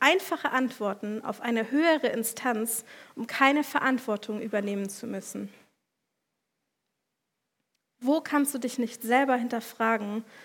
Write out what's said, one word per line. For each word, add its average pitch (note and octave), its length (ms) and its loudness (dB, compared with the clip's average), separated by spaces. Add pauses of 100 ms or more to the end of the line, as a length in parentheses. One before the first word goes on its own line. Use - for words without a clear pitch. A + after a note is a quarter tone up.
einfache E4+ 500 2
Antworten, G#3+ 720 -2
auf G#3+ 160 -6
eine A#3 300 0
höhere D4+ 380 4
Instanz, A3+ 760 -2 (300)
um A3+ 120 -8
keine C#4+ 380 4
Verantwortung A3+ 800 -2
übernehmen G3+ 480 -2
zu - 160 -12
müssen? G3+ 460 -8 (2500)
Wo C#4 200 2
kannst C#4+ 320 0
du C4+ 60 -4
dich A#3+ 200 -4
nicht A#3 240 -4
selber B3+ 340 4
hinterfragen, A3+ 880 -2 (200)